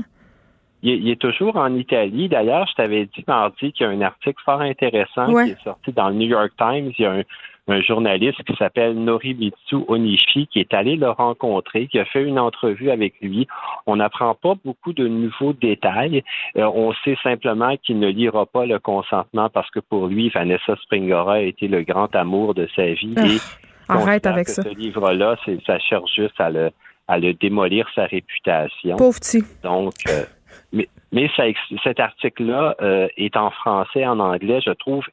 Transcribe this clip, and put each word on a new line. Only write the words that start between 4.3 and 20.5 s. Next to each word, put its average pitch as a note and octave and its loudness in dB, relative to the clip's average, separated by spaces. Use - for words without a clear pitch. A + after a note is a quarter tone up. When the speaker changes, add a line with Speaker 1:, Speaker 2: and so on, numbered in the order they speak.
Speaker 1:
fort C#3+ 0
intéressant B2+ 0
Speaker 2:
Ouais. A#3+ 4
Speaker 1:
qui D#3+ -2
est - -14
sorti G#2 -8
dans G#2 2
le G2+ -2
New A2 0
York G#2+ 2
Times. C3 0
Il - 2
y - 4
a G2 2
un, F#2+ 0
un G2+ 2
journaliste A2+ 0
qui - -4
s'appelle A#2 0
Norimitsu A#2 -4
Onishi A#2 2
qui A2 0
est - -2
allé A2+ 2
le C#3 2
rencontrer, A#2 -2
qui A#2+ 0
a G2+ 0
fait C#3 0
une C#3 0
entrevue A#2 0
avec A2 0
lui. G#2 -2
On G#2 2
n'apprend G#2 0
pas F#3 0
beaucoup C#3 -8
de C3 0
nouveaux A2+ -2
détails. B2 0
Euh, G#2 4
on A2+ 2
sait C#3 0
simplement B2 0
qu'il A2+ -2
ne G#2 2
lira G#2+ 0
pas B2 -2
le A2 0
consentement G#2 -2
parce - -2
que G#2+ -6
pour F#2+ -2
lui, A2 2
Vanessa F2+ 0